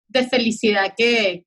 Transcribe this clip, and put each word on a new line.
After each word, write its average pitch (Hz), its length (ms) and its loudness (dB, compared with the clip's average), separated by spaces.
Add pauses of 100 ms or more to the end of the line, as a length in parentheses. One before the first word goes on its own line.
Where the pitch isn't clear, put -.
de 254 200 -2
felicidad 214 680 0
que, 220 500 0